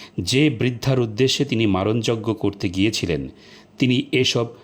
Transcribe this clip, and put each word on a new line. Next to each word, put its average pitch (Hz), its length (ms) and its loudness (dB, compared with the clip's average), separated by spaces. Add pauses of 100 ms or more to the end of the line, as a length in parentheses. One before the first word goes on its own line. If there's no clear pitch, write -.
(200)
যে 131 300 2
বৃদ্ধার 123 500 0
উদ্দেশ্যে 120 440 0
তিনি 113 220 0
মারণযজ্ঞ 107 680 0
করতে 101 340 -4
গিয়েছিলেন, 87 600 0 (500)
তিনি 127 240 2 (100)
এসব 123 340 0 (180)